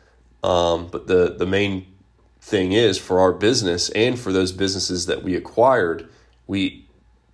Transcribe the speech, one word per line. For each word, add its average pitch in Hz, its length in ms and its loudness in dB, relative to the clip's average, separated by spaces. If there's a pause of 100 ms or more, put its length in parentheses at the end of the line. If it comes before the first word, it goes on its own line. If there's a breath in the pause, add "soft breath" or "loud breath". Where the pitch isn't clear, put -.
(440 soft breath)
Um, 87 440 0
but - 180 -12
the, 90 300 2
the 90 100 -2
main 98 400 -2 (540)
thing 92 320 -2
is 107 260 2
for 92 200 -2
our 92 140 6
business 101 580 0
and 120 280 0
for 98 140 -6
those 92 200 0
businesses 92 540 -4
that 78 160 -4
we 90 120 -4
acquired, 107 720 2 (380 soft breath)
we 98 400 -4 (480)